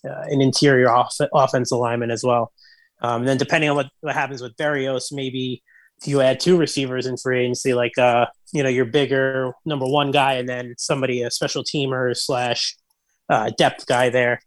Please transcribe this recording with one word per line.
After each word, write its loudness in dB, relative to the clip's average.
uh, -10
an 2
interior 4
off-, 2
offensive 2
lineman -2
as -4
well. 0
Um, -2
and 0
then 2
depending 0
on 0
what, -2
what -6
happens -4
with -14
Berrios, -4
maybe -6
you 2
add 4
two 4
receivers 0
in -4
free 0
agency, -2
like, 0
uh, 4
you 0
know, 2
your 2
bigger 0
number -2
one 2
guy 2
and -4
then -8
somebody, -2
a -4
special -4
teamer -2
slash, -4
uh, 2
depth 0
guy 2
there 0